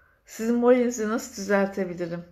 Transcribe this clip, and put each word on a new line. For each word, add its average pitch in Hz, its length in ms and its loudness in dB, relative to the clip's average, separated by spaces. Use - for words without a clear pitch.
Sizin 226 300 -2
moralinizi 240 520 2
nasıl 220 340 -6
düzeltebilirim? 180 880 -2